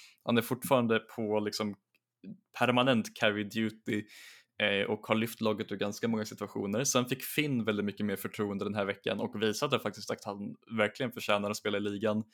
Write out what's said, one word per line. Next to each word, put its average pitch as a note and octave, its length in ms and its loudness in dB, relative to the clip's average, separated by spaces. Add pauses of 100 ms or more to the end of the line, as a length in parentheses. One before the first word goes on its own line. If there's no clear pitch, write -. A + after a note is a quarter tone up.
(240)
Han A#2 140 2
är A2+ 40 6
fortfarande A#2+ 580 2
på, G#2+ 400 -2
liksom, G#2 360 -2 (840)
permanent B2 560 4
carry G#2 280 2
duty, G#2+ 600 -2 (580)
eh, G2+ 280 2
och G#2+ 180 -2
har A2 80 2
lyft A2 260 0
laget G#2+ 300 0
ur A2 40 -2
ganska G#2 320 -2
många A2 180 0
situationer. G#2 580 -4
Sen B2+ 220 2
fick C#3 180 -4
Finn C#3 420 0
väldigt G#2 200 2
mycket G#2 200 -2
mer G2 100 0
förtroende G2+ 500 -4
den G2+ 100 -4
här G2+ 100 0
veckan G#2 340 -2
och G#2+ 240 -4
visade A#2+ 360 2
faktiskt G#2 320 -6
att - 140 -6
han G2+ 300 -6 (220)
verkligen A2 340 2
förtjänar G#2 400 2
att G#2+ 60 -4
spela G2+ 200 0
i G2+ 40 0
ligan, G#2+ 420 0 (100)